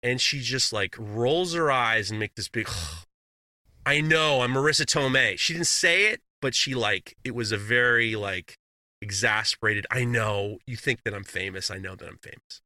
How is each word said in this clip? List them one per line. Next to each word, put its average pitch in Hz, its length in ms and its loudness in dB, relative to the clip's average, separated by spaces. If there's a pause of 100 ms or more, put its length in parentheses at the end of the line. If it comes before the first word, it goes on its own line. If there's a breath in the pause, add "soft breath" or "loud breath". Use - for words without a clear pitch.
and 123 180 0
she 143 200 -2
just, 123 340 -2
like, 98 240 -2
rolls 123 560 0
her 160 180 2
eyes 113 380 2
and 107 100 -4
make 107 140 -4
this 98 160 -8
big, 110 180 -4
<sighs> - 1160 -14
"I 147 160 2
know, 156 400 4
I'm 123 100 2
Marissa 139 320 4
Tomei." 131 540 2
She - 160 0
didn't 170 140 -2
say 185 440 4
it, - 80 -8 (220)
but 135 120 -2
she, - 200 0
like, 104 500 -2
it 127 100 -6
was 117 160 -2
a 110 60 0
very, 117 580 2
like, 98 440 -6 (420)
exasperated, 107 920 0
"I 123 140 0
know, 104 600 0
you 123 100 -8
think 123 280 -4
that 104 100 -4
I'm 98 100 -10
famous. 95 460 -6
I 95 80 -10
know 95 180 -10
that - 100 -16
I'm - 120 -16
famous." - 480 -20